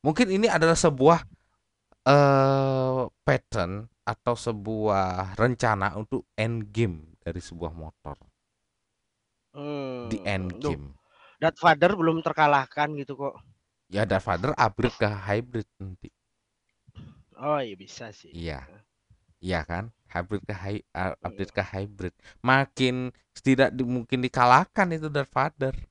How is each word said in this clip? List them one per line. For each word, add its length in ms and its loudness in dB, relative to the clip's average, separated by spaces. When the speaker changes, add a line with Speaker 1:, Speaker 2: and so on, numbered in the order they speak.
Speaker 1:
mungkin 320 2
ini 160 4
adalah 280 4
sebuah, 520 4
eh, 920 4
pattern 640 -2
atau 320 -4
sebuah 1000 -2
rencana 600 2
untuk 280 -6
end 320 -4
game 480 -2
dari 200 -8
sebuah 320 -10
motor. 440 -14
Speaker 2:
Hmm, 560 -8
Speaker 1:
Di 160 -8
end 320 -6
Speaker 2:
duh. 160 -4
Speaker 1:
game. 240 -10
Speaker 2:
Darth 200 0
Vader 320 4
belum 320 0
terkalahkan 720 2
gitu 240 -12
kok. 160 -8
Speaker 1:
Ya, 160 0
Darth 160 0
Vader 320 -2
upgrade 400 0
ke 120 0
hybrid 680 -4
nanti. 320 -16
Speaker 2:
Oh, 240 -2
iya 160 -8
bisa 400 -16
sih. 160 -20
Speaker 1:
Iya. 320 -10
Iya 240 -2
kan? 240 -8
Hybrid 400 -6
ke 80 -8
hy-, 300 -8
uh, 240 -4
upgrade 320 -8
Speaker 2:
Iya. 80 -4
Speaker 1:
ke 40 -2
hybrid. 500 -10
Makin 720 0
tidak 320 4
di-, 80 -2
mungkin 400 -2
dikalahkan 720 4
itu 160 -8
Darth 200 -2
Vader. 440 -2